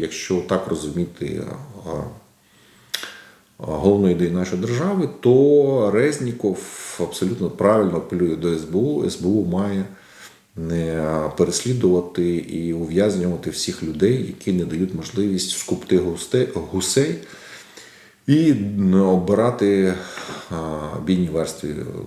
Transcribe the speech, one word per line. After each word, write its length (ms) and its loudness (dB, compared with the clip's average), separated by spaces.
якщо 480 -2
так 200 0
розуміти, 760 -4
а, 40 -8
а, 140 -4
головну 520 4
ідею 220 2
нашої 280 -2
держави, 480 0
то 760 6
Резніков 640 0
абсолютно 500 -2
правильно 460 2
апелює 400 -2
до 120 -2
С 160 -2
Б 120 -4
У. 300 0
С 100 -4
Б 100 -6
У 180 2
має 400 -2
не 800 -2
переслідувати 1000 2
і 360 -4
ув'язнювати 800 0
всіх 320 -6
людей, 440 0
які 260 -4
не 120 0
дають 300 -2
можливість 640 -2
скупти 400 0
густе-, 560 0
гусей 640 -2
і, 240 6
м, 440 2
обирати, 1000 4
а, 300 -6
бідні 220 2
верстви, 460 -4